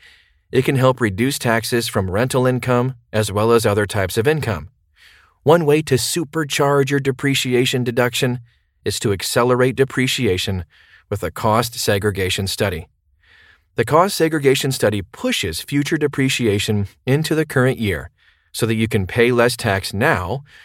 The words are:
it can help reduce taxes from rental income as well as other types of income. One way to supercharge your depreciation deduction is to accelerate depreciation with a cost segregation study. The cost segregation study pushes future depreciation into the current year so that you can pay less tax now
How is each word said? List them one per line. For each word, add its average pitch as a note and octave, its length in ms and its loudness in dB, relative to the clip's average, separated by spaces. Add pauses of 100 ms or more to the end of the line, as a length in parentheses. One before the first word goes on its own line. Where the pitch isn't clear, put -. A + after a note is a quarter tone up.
(520)
it C3 140 2
can C#3 100 2
help B2+ 240 4
reduce A#2 380 0
taxes A#2 500 0
from F#2+ 220 -2
rental B2+ 360 0
income B2+ 500 0 (160)
as G#2 200 0
well G#2+ 200 2
as A#2 120 4
other G#2 220 2
types G2 320 -4
of A2+ 100 0
income. A#2 400 -2 (760)
One E3 220 4
way D3 180 4
to C#3+ 120 -2
supercharge C#3+ 960 0
your C#3+ 100 0
depreciation C3 840 0
deduction B2 580 -2 (440)
is - 160 -4
to G#2 120 0
accelerate B2 640 0
depreciation A#2+ 920 -2 (420)
with G2+ 140 -6
a E2 80 -4
cost A2+ 460 0
segregation G2 720 -2
study. F2+ 420 -4 (880)
The A2+ 100 0
cost F3 300 4
segregation C#3+ 540 2
study G#2+ 300 0
pushes G2 640 -6
future C#3+ 340 -2
depreciation A2+ 920 0 (180)
into D3+ 280 0
the D#3 120 0
current B2+ 320 0
year F#2 320 -4 (420)
so - 140 -2
that A2+ 80 0
you A2 140 0
can G#2 180 0
pay A#2+ 260 2
less A#2+ 240 2
tax G2 380 -4
now A2+ 480 -2 (220)